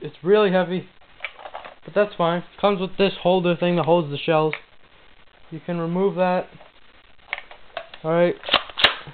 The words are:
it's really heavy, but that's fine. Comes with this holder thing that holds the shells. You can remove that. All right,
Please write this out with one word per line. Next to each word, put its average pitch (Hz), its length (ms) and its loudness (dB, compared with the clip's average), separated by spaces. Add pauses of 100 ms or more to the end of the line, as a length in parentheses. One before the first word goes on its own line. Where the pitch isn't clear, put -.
it's 151 200 -12
really 202 300 4
heavy, 180 340 0 (960)
but 156 120 -14
that's 202 200 2
fine. 170 300 0 (160)
Comes 202 180 2
with 185 200 -4
this 196 240 2
holder 175 340 2
thing 175 200 0
that 160 80 0
holds 160 260 2
the 139 80 -6
shells. 156 360 0 (960)
You 160 100 -14
can 175 200 -6
remove 175 360 -2
that. 180 340 0 (1500)
All 160 80 0
right, 175 240 2 (760)